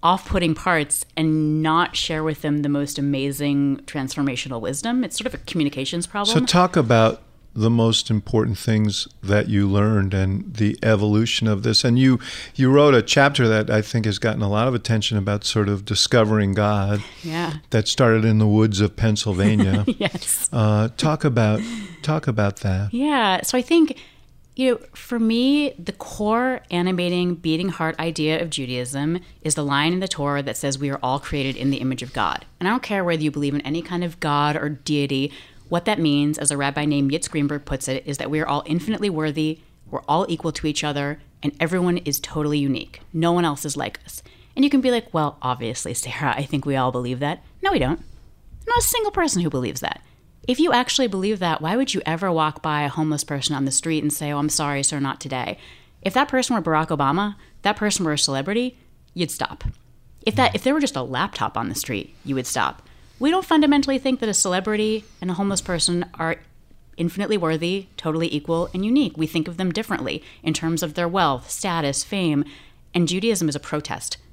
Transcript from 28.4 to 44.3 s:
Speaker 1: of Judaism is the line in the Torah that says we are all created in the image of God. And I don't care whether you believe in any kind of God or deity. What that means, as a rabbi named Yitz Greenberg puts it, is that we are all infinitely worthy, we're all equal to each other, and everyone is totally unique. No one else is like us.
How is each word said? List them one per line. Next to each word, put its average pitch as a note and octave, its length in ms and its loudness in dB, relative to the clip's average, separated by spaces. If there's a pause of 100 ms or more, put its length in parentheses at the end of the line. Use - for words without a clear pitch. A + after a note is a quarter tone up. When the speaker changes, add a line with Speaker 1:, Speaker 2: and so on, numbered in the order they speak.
Speaker 1:
of E3+ 80 -4
Judaism C#3 720 -4 (220)
is D#3 140 0
the D3+ 100 -2
line C#3+ 260 2
in F#3 80 0
the F#3+ 80 -4
Torah C#3+ 360 -2
that B2+ 140 -6
says C#3 220 -4
we C#3+ 100 -2
are C#3+ 140 -4
all C3 160 0
created C3+ 380 -4
in C3+ 120 0
the C#3 80 0
image C3 240 -4
of B2+ 120 -12
God. F#2+ 320 -2 (140)
And F3+ 80 -2
I G3+ 40 2
don't B3+ 100 0
care G3 220 -2
whether E3+ 180 0
you D3+ 80 2
believe C#3+ 240 -2
in C#3+ 80 -2
any D#3 200 -4
kind F3 240 -4
of E3 160 -8
God D3 340 2
or D3 140 -2
deity. C#3+ 640 -2 (380)
What E3+ 160 0
that G#3+ 140 0
means, D3 380 2
as D3 140 -2
a C#3+ 60 -4
rabbi C#3+ 280 -2
named C#3+ 260 2
Yitz D3+ 180 -2
Greenberg C#3+ 340 -2
puts - 240 -6
it, C3+ 180 -4
is C#3+ 120 -6
that - 140 -6
we D3+ 100 0
are E3 60 -2
all C#3+ 180 0
infinitely G3+ 440 -2
worthy, D#3 500 -2 (300)
we're - 120 -6
all E3 260 0
equal E3 240 -4
to - 160 -6
each D3 160 -4
other, C#3+ 360 -4 (240)
and C#3+ 180 -2
everyone F3 380 0
is C#3+ 200 -4
totally D3+ 400 -2
unique. C#3 420 -4 (120)
No E3+ 180 2
one F3 140 2
else C#3+ 180 -2
is C#3+ 140 -6
like - 280 -6
us. - 160 -16 (340)